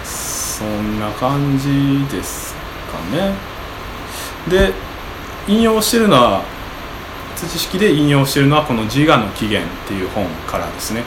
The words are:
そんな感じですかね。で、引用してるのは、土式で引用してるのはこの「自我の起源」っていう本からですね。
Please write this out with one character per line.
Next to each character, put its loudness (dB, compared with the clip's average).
そ -6
ん -2
な -2
感 2
じ 2
で -2
す -8
か -4
ね。 2
で、 4
引 4
用 4
し 0
て 2
る 6
の 8
は、 6
土 -6
式 -2
で 6
引 4
用 6
し -4
て 4
る 6
の 6
は 4
こ 0
の 0
「自 0
我 6
の 0
起 -4
源」 0
っ -10
て -4
い -2
う -6
本 -2
か -4
ら -4
で -10
す -6
ね。 -4